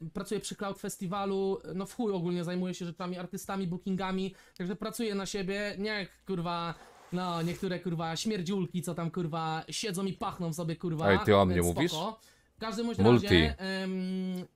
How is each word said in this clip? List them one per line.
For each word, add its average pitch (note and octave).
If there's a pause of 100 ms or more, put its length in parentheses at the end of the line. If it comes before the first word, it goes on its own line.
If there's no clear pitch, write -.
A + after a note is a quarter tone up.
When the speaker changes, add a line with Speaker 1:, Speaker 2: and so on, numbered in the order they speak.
(140)
Speaker 1:
pracuje G3
przy -
Cloud G3
Festiwalu, G3 (160)
no F#3+
w -
chuj G#3+
ogólnie F3
zajmuje F3+
się F3+
rzeczami, F3
artystami, F#3+
bookingami, F#3 (220)
także F#3
pracuje A3
na G3
siebie, G3+
nie G#3
jak, G3+
kurwa, F3 (380)
no F3
niektóre, F3
kurwa, E3
śmierdziulki, F#3+
co E3+
tam, E3
kurwa, D#3+
siedzą G3
i F#3+
pachną F3
sobie, E3
kurwa, D#3+
Speaker 2:
Ej, -
ty G#2
o G2
mnie F2+
Speaker 1:
więc F2
Speaker 2:
mówisz? B2+
Speaker 1:
spoko. F#3 (360)
W -
każdym A3+
bądź A#3
Speaker 2:
Multi. A2
Speaker 1:
razie, D#2+
em, F#3+ (640)